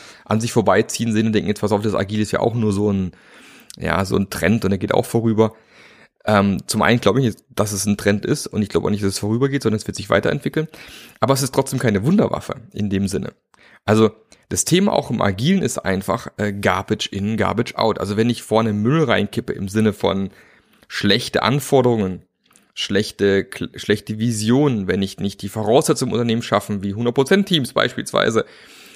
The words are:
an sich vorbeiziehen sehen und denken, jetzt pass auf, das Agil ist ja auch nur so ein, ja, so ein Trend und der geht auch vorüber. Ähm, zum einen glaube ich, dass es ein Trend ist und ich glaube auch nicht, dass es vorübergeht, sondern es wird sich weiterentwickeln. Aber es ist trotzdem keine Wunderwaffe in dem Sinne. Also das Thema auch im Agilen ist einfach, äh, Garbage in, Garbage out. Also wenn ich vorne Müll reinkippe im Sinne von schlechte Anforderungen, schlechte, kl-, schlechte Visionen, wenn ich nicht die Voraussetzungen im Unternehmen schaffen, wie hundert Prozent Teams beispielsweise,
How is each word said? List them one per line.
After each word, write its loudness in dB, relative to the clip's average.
an 0
sich -4
vorbeiziehen 2
sehen 2
und 0
denken, 0
jetzt -4
pass 0
auf, 0
das -2
Agil -2
ist -2
ja -2
auch 0
nur 0
so 2
ein, 0
ja, -2
so -2
ein 0
Trend 0
und 0
der 0
geht -2
auch 2
vorüber. 0
Ähm, 4
zum 0
einen 4
glaube 2
ich, 0
dass -4
es -4
ein 2
Trend 0
ist -2
und -2
ich -2
glaube 0
auch 0
nicht, -2
dass 0
es -6
vorübergeht, -2
sondern 0
es -8
wird -8
sich -12
weiterentwickeln. -2
Aber 2
es 0
ist -4
trotzdem -2
keine 0
Wunderwaffe 0
in -4
dem 0
Sinne. -6
Also 6
das -2
Thema 2
auch 0
im -2
Agilen 0
ist -4
einfach, -2
äh, -2
Garbage -2
in, -4
Garbage -2
out. 0
Also -4
wenn 2
ich -4
vorne 0
Müll 2
reinkippe -2
im -6
Sinne 2
von -2
schlechte -2
Anforderungen, 2
schlechte, 0
kl-, -10
schlechte -2
Visionen, 2
wenn 0
ich -6
nicht -6
die -8
Voraussetzungen 2
im -6
Unternehmen 0
schaffen, -2
wie -4
hundert -2
Prozent 2
Teams -2
beispielsweise, 0